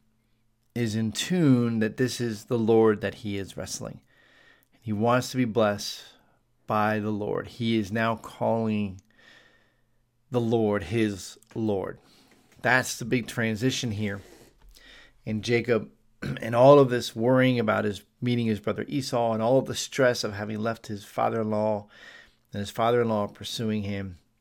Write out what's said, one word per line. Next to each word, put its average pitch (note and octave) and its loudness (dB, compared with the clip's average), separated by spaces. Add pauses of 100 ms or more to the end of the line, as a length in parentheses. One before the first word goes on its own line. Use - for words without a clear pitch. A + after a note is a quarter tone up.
(760)
is A2+ -2
in A2 -2
tune B2+ 4
that A2 -2
this B2 -2
is A2+ -4
the B2 -2
Lord A2+ 6
that G2 -4
he G2+ -6
is - -10
wrestling. - -12 (800)
He G#2+ -6
wants A#2+ 0
to C3 -10
be B2+ 2
blessed G#2 -2 (640)
by G#2+ 0
the G#2+ -4
Lord. G2+ -4
He A2+ -2
is G2+ -4
now A2+ 0
calling A2 -4 (1300)
the B2 -2
Lord A2 0
his G#2 -4 (160)
Lord. G2 -4 (600)
That's B2 0
the C3 -10
big A#2 -2
transition A2+ -2
here. G2+ -4 (1040)
And G#2+ -6
Jacob, A#2+ 0 (160)
<clears throat> - -20
and A#2+ -4
all C#3 10
of C3 6
this A#2+ -4
worrying B2+ 4
about G#2+ 2
his G2+ -4 (180)
meeting A#2+ 0
his G#2+ 0
brother G#2+ -4
Esau B2 -2
and A2 -2
all B2+ 4
of A2+ 0
the - -8
stress - 0
of G#2+ -6
having G#2+ -6
left A2 -6
his G2 -10
father-in-law G#2+ -2 (680)
and G2+ -8
his G2+ -8
father-in-law A2+ 0
pursuing G#2+ -6
him, G2 -8 (220)